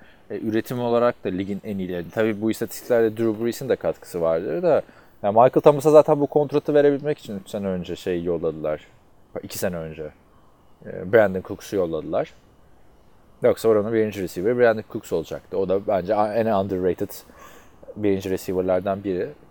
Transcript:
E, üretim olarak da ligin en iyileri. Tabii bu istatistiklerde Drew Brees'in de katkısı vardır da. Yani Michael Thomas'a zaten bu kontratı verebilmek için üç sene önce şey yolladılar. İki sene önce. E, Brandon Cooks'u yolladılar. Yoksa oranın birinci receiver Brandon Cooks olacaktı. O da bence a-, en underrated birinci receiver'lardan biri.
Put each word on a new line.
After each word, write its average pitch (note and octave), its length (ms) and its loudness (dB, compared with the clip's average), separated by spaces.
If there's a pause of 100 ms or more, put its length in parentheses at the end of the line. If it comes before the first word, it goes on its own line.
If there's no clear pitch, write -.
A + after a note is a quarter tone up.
(300)
E, G#2 100 -8
üretim A2+ 400 -2
olarak A#2+ 440 0
da G2+ 60 -4
ligin F#2+ 340 -4
en G2+ 140 -8
iyileri. F2+ 320 -6
Tabii A2 320 0
bu A2 100 0
istatistiklerde A2+ 640 0
Drew A2+ 280 0
Brees'in A#2 240 -4
de G2 60 2
katkısı - 460 -4
vardır F#2+ 420 0
da. C#3 180 4 (420)
Yani G2+ 100 0
Michael B2+ 280 6
Thomas'a D3 300 6
zaten D3+ 280 8
bu C#3+ 80 0
kontratı D3 460 0
verebilmek C#3+ 440 2
için G2+ 220 -12
üç - 100 -16
sene G2+ 180 -6
önce F2 280 -6
şey F2 280 -4
yolladılar. D#2 580 -4 (640)
İki - 140 -14
sene F#2 180 -4
önce. D#2 360 -10 (760)
E, F#2 280 -6
Brandon F#2+ 280 4
Cooks'u - 340 -10
yolladılar. E2+ 580 -4 (1080)
Yoksa A2+ 260 2
oranın A2 240 2
birinci G#2+ 280 -2
receiver G2 380 -2
Brandon A2 320 4
Cooks G#2+ 220 -8
olacaktı. D#2+ 440 -6
O F#2+ 120 0
da G2+ 180 -2
bence G2 280 0
a-, G#2+ 180 0
en A2 120 0
underrated G2 640 0 (840)
birinci G2 340 -2
receiver'lardan F#2 720 -2
biri. G2 240 -4 (240)